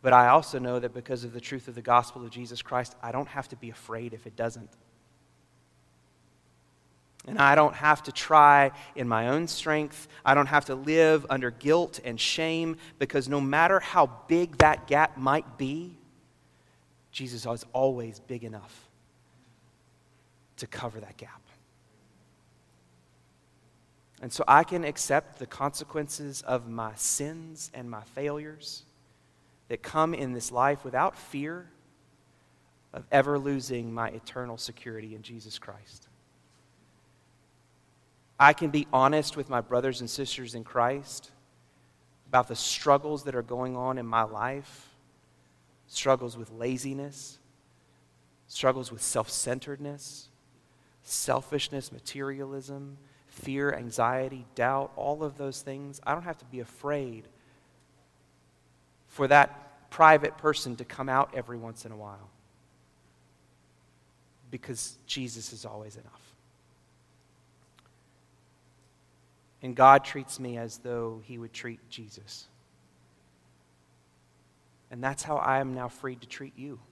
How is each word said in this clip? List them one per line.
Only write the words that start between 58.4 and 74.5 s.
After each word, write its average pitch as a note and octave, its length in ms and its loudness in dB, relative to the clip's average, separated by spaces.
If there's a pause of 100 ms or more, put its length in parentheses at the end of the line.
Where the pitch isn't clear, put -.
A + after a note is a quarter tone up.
for C#3 220 -2
that - 600 4
private D#3 460 6
person D3 380 -2
to B2 80 -14
come C3+ 240 -10
out C3+ 260 0
every A#2+ 240 -10
once A2+ 280 -16
in A2 80 -16
a - 20 -18
while, G2+ 340 -18 (2250)
because B2 540 -12
Jesus A#2 480 -10
is A2+ 120 -18
always G#2+ 300 -16
enough. - 380 -20 (3250)
And B2+ 120 -8
God C3+ 300 10
treats - 340 -12
me B2 200 -10
as A#2 220 -10
though A#2 440 -8
he A#2+ 140 -16
would A#2 160 -16
treat A#2 260 -12 (100)
Jesus. - 580 -18 (2500)